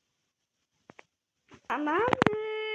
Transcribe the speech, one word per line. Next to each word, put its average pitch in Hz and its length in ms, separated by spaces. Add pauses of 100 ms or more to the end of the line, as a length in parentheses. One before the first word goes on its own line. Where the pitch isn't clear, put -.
(1700)
Tamamdır. 392 720 (360)